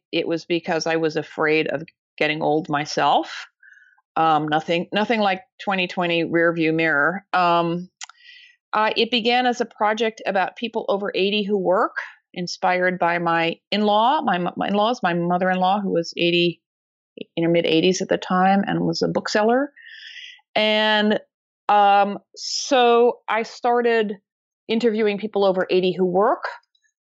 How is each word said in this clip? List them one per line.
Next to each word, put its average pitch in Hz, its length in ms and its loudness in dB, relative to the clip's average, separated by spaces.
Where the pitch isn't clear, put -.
it 170 140 -2
was 160 180 -4
because 165 420 -4
I 165 100 0
was 160 200 -2
afraid 156 520 0
of 151 140 -6
getting 156 260 -2
old 151 260 -2
myself. 151 760 -2
Um, 160 320 2
nothing, 170 440 -2
nothing 214 280 0
like 190 220 -2
twenty 190 260 -2
twenty 170 380 -2
rear 170 280 2
view 160 200 0
mirror. 160 600 0
Um, 175 560 0
uh, 214 240 0
it 226 140 -2
began 240 360 0
as 247 140 0
a 240 200 -6
project 220 460 -2
about 190 300 -2
people 226 320 -6
over 196 260 -2
eighty 202 280 0
who 202 140 -2
work, 190 400 0
inspired 180 640 -2
by 170 200 0
my 165 380 -2
in-law, 214 500 2
my, 190 160 0
my 180 300 -4
in-laws, 214 340 0
my 175 120 0
mother-in-law, 185 680 0
who 190 100 -4
was 170 280 -2
eighty, 175 420 0
in 170 100 -2
her 170 60 2
mid 170 140 2
eighties 180 380 2
at 185 80 -6
the 175 80 0
time 190 480 2
and 170 160 -2
was 170 180 -2
a 180 80 0
bookseller. 220 640 0
And, 214 640 2
um, 202 500 4
so 240 880 2
I 226 160 -2
started 233 760 0
interviewing 214 500 0
people 202 260 -2
over 185 260 2
eighty 180 260 2
who 185 80 0
work 196 400 2